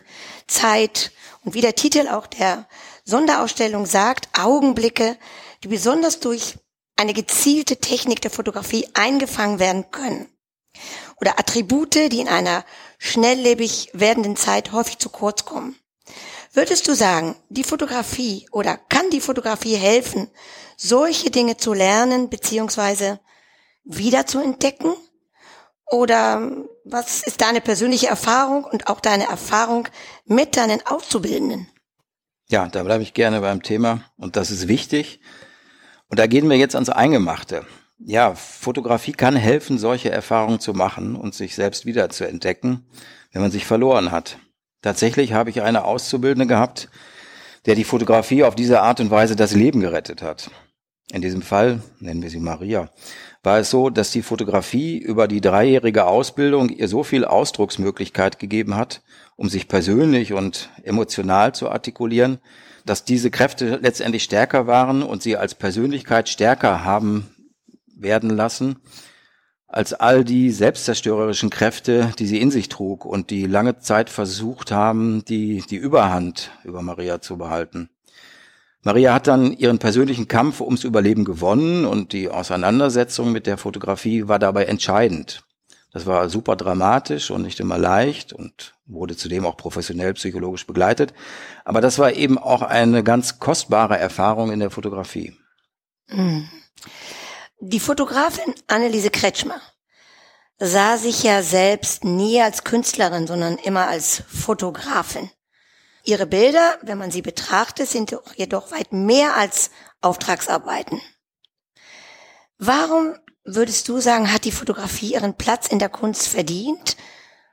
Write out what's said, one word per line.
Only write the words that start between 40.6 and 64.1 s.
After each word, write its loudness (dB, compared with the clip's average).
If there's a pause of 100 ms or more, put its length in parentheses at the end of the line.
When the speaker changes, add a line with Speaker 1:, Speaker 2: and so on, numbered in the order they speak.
Speaker 2:
zu -4
machen -2
und -10
sich -12
selbst -4
wiederzuentdecken, -4 (460)
wenn -4
man 2
sich -4
verloren 2
hat. -6 (440)
Tatsächlich 0
habe 0
ich -4
eine 0
Auszubildende 0
gehabt, 0 (800)
der 6
die 2
Fotografie 4
auf 4
diese 4
Art 4
und 0
Weise 4
das 2
Leben 6
gerettet -4
hat. -12 (600)
In -6
diesem -4
Fall, 2 (200)
nennen -8
wir -10
sie -12
Maria, -6 (520)
war 4
es 0
so, 4
dass 0
die -2
Fotografie -2
über 0
die -2
dreijährige 4
Ausbildung 2
ihr -2
so 0
viel 0
Ausdrucksmöglichkeit 0
gegeben -4
hat, -4 (360)
um -4
sich -4
persönlich 2
und -6 (140)
emotional 2
zu -6
artikulieren, 0 (440)
dass -4
diese 2
Kräfte 0
letztendlich -2